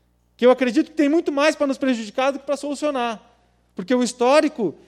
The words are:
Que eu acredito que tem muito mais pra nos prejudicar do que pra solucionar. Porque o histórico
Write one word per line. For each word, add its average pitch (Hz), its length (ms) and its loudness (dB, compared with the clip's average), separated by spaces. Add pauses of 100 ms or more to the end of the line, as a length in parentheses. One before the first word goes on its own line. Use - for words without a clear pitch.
(360)
Que 233 100 2
eu 247 60 8
acredito 247 400 0
que - 60 -20
tem 285 120 2
muito 330 220 0
mais 294 240 2
pra 294 100 -2
nos 269 140 -2
prejudicar 254 520 -2
do 269 60 -6
que 269 80 -20
pra 277 120 -4
solucionar. 262 600 -6 (560)
Porque 196 180 -4
o 247 100 2
histórico 254 720 0 (120)